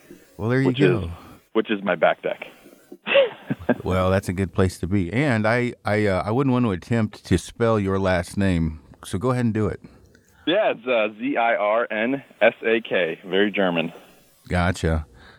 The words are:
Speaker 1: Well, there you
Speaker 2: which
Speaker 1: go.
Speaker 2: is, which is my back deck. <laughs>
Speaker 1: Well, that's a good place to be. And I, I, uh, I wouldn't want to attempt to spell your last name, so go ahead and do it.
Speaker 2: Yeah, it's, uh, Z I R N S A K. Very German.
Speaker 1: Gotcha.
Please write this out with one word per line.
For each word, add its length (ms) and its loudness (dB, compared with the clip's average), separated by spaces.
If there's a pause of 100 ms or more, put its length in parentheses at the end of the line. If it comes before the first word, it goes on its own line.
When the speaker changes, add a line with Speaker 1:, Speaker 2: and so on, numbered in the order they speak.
(380)
Speaker 1:
Well, 100 -4
there 140 2
you 60 2
Speaker 2:
which 120 0
Speaker 1:
go. 200 4
Speaker 2:
is, 80 -6 (440)
which 180 0
is 120 -4
my 120 0
back 280 2
deck. 240 -6 (600)
<laughs> 100 2 (680)
Speaker 1:
Well, 260 2
that's 180 2
a 40 -2
good 220 -2
place 260 0
to 60 -4
be. 260 0
And 340 0
I, 280 0 (100)
I, 220 2
uh, 180 2
I 60 -4
wouldn't 220 0
want 140 2
to 60 0
attempt 540 -2
to 120 4
spell 420 0
your 180 0
last 380 -2
name, 440 0 (240)
so 140 -6
go 140 -2
ahead 120 -2
and 100 0
do 120 0
it. 140 -4 (680)
Speaker 2:
Yeah, 300 2
it's, 100 -18
uh, 220 0 (100)
Z 180 -4
I 200 2
R 340 0
N 320 -2 (180)
S 120 6 (120)
A 160 2
K. 460 -2
Very 240 2
German. 420 0 (560)
Speaker 1:
Gotcha. 580 0 (320)